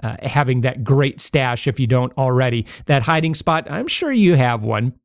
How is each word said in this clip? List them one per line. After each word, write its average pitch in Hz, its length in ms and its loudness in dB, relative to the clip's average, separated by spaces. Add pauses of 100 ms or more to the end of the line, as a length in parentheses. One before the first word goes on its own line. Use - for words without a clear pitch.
uh, 113 200 -6
having 131 400 0
that 127 200 -2
great 139 380 2
stash 127 480 -2
if 127 100 -4
you 131 80 0
don't 127 320 0
already. 127 480 0 (200)
That 139 160 2
hiding 160 320 0
spot, 160 360 -2
I'm 185 160 -6
sure - 240 -4
you 208 240 4
have 120 300 2
one. 110 300 -2 (100)